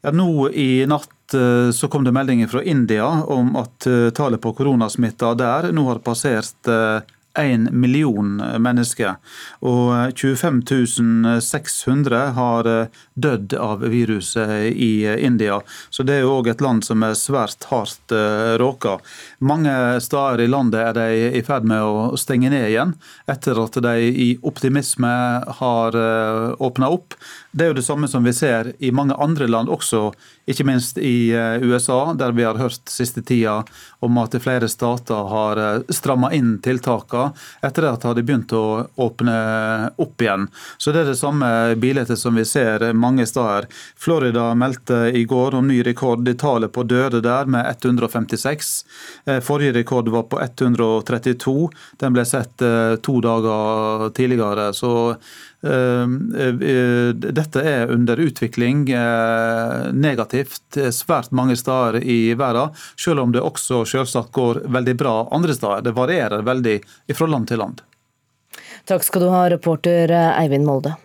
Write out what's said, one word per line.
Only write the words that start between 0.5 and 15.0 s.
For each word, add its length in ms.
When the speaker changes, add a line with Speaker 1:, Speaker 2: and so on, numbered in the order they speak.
Speaker 1:
i 320
natt, 240
eh, 400
så 160
kom 160
det 80
meldinger 400
fra 80
India 480
om 320
at, 300
eh, 240
tallet 340
på 100
koronasmitta 800
der 380
nå 160
har 160
passert, 640
eh, 320
en 380
million 640
mennesker, 560
og, 340
eh, 160
tjuefem 500
tusen 800
seks 440
hundre 500
har, 340
eh, 180
dødd 360
av 260
viruset 960
i, 300